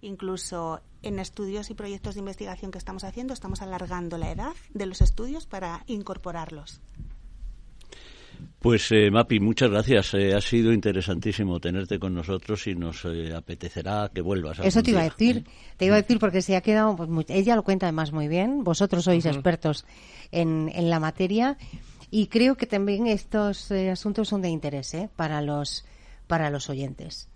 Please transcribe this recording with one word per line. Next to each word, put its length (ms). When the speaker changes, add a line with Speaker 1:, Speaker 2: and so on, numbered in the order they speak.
Speaker 1:
Incluso 800
en 160
estudios 520
y 40
proyectos 400
de 60
investigación 500
que 80
estamos 240
haciendo, 320
estamos 280
alargando 560
la 120
edad 220
de 140
los 140
estudios 460
para 420
incorporarlos. 920
Speaker 2:
Pues, 340
eh, 180
Mapi, 300
muchas 300
gracias. 440
Eh, 200
ha 60
sido 320
interesantísimo 880
tenerte 380
con 160
nosotros 520
y 80
nos, 300
eh, 300
apetecerá 800
que 100
vuelvas 360
algún 100
Speaker 3:
Eso 140
te 80
iba 100
a 40
Speaker 2:
día, 60
Speaker 3:
decir, 280
Speaker 2:
¿eh? 60
Speaker 3:
te 100
iba 100
a 60
decir 160
porque 240
se 140
ha 60
quedado, 340
pues, 120
muy, 200
ella 280
lo 60
cuenta 240
además 260
muy 140
bien, 380
vosotros 400
sois 200
Speaker 4:
Ujú. 100
Speaker 3:
expertos 500
en, 420
en 160
la 80
materia 600
y 180
creo 280
que 100
también 400
estos, 640
eh, 200
asuntos 380
son 120
de 80
interés, 460
¿eh? 200
para 280
los, 420
para 240
los 200
oyentes. 640